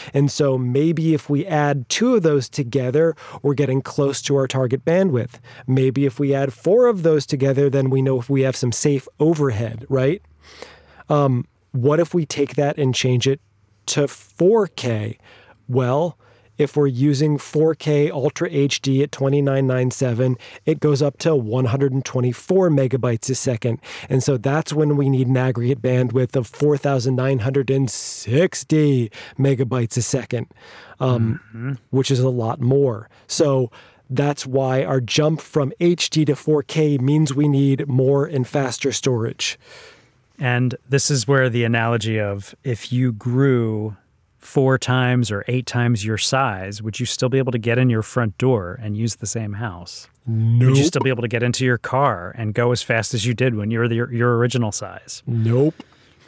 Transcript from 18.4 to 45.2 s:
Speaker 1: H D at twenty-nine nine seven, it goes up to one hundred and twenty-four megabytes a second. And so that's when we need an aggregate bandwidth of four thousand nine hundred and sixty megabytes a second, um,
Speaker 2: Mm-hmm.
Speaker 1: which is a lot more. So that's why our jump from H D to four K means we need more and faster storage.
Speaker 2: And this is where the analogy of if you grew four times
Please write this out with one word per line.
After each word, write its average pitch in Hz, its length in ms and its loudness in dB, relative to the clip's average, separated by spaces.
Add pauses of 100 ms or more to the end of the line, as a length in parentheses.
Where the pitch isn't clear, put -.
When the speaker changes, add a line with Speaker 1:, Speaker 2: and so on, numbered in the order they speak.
Speaker 1:
H 143 300 0
D 135 220 0
at 143 100 -2
twenty-nine 139 540 0
nine 127 240 0
seven, 127 460 0 (280)
it 151 160 0
goes 147 220 2
up 143 160 -2
to 165 160 2
one 123 320 0
hundred 135 260 0
and 131 120 -2
twenty-four 147 680 0
megabytes 127 580 0
a 135 60 -2
second. 120 460 -2 (280)
And 135 140 2
so 139 160 0
that's 139 340 -2
when 147 240 2
we 139 140 2
need 131 160 2
an 131 100 2
aggregate 123 460 0
bandwidth 127 540 0
of 123 100 -2
four 147 320 0
thousand 131 380 0
nine 131 240 0
hundred 131 300 0
and 135 200 0
sixty 143 1200 0 (280)
megabytes 127 580 0
a 120 60 0
second, 120 440 -4 (540)
um, 117 480 0
Speaker 2:
Mm-hmm. 113 240 -10 (180)
Speaker 1:
which 131 200 0
is 123 100 2
a 131 100 2
lot 120 300 -4
more. 131 500 0 (160)
So 135 440 0 (380)
that's 143 380 -2
why 135 380 0
our 139 160 0
jump 151 400 0
from 139 400 -4
H 175 280 0
D 160 160 0
to 143 120 2
four 151 260 0
K 151 360 0
means 143 360 2
we 147 140 2
need 139 400 2
more 135 380 2
and 131 200 -2
faster 135 460 -2
storage. - 640 -4 (800)
Speaker 2:
And 123 360 0 (140)
this 135 220 2
is 123 180 0
where 135 200 2
the 117 160 0
analogy 113 560 0
of 101 340 -6 (100)
if - 280 -6
you 123 200 0
grew 113 840 0 (420)
four 135 380 2
times 123 540 0